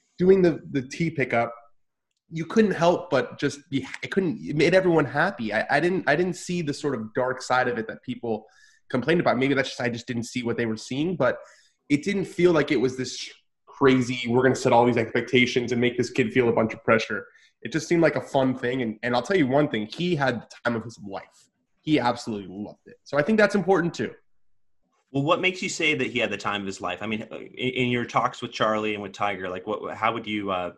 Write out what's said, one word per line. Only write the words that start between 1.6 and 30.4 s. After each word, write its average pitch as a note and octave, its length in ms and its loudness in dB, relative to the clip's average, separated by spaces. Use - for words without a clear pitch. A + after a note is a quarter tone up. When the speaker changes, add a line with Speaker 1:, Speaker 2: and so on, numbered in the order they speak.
Speaker 1:
You D#3+ 140 -6
couldn't G#3+ 260 4
help E3+ 400 2
but C3 260 0
just - 320 -4
be, C#3 160 -2
it B2 80 -10
couldn't, G#2 320 -2
it G2+ 140 -6
made E3 180 4
everyone F3 320 4
happy. B2+ 480 -2
I, A2 160 2
I C#3+ 100 4
didn't, F3 300 0
I D3 60 4
didn't F3+ 220 0
see F3 260 -4
the C#3+ 100 -2
sort C#3 220 -4
of A2 180 -8
dark C3 300 -2
side B2+ 240 2
of A#2+ 100 -2
it A2 100 -4
that - 140 -14
people A#2 460 -6
complained C#3 300 0
about. A#2+ 180 2
Maybe C#3 160 2
that's C3 160 0
just, - 120 -10
I B2 80 0
just A#2+ 180 -8
didn't A#2 160 -4
see B2 180 -6
what A#2 160 -2
they A#2+ 80 0
were A2 120 -4
seeing, D3+ 400 -4
but B2+ 200 2
it D3 140 2
didn't G3 240 -2
feel F3 260 2
like D3+ 200 2
it C#3 60 2
was B2+ 200 0
this - 320 -8
crazy, B2+ 640 2
"We're B2 120 4
gonna B2+ 140 6
set - 160 2
all A#2+ 140 6
these A#2+ 100 4
expectations A#2+ 800 2
and A#2+ 80 0
make B2 160 2
this B2+ 120 0
kid A2+ 220 0
feel B2 160 4
a A2 60 2
bunch A2+ 200 2
of - 120 -14
pressure." A2 420 2
It A#2 120 -10
just D#3 160 -2
seemed E3+ 120 4
like D3+ 140 4
a B2+ 60 -2
fun C3 360 0
thing. B2+ 240 -2
And, A2 220 -4
and B2 100 -2
I'll A#2 80 2
tell G3 140 0
you D3+ 120 4
one C#3+ 200 4
thing, G#2+ 180 -4
he F3 300 -2
had C3 260 0
the - 60 -20
time A#2 140 -2
of G#2+ 80 -6
his A#2+ 200 -16
life. - 440 -16
He D3+ 180 2
absolutely A#2+ 500 -4
loved F#2+ 380 -14
it. - 160 -20
So - 140 -6
I D3 40 4
think A3 160 2
that's G#3 160 4
important F3 400 2
too. G2 180 -6
Speaker 2:
Well, C3+ 120 -2
what E3+ 180 2
makes F#3 200 0
you F#3+ 60 -4
say D#3 260 -2
that C3 140 -2
he A#2 120 -4
had A2 120 0
the G2+ 60 -6
time G2+ 240 -4
of G2 60 -6
his F#2+ 120 -10
life? F2+ 220 -6
I G#2 60 -8
mean, A2 160 -6
in, - 460 -8
in B2+ 200 0
your B2 160 -2
talks B2 360 -4
with A#2 120 -10
Charlie G#2+ 400 -2
and G2+ 100 -8
with G2 80 -10
Tiger, G2 380 -6
like, - 180 -10
what, F2+ 260 -6
how A2+ 200 -2
would A2+ 120 -8
you, G#2 260 -6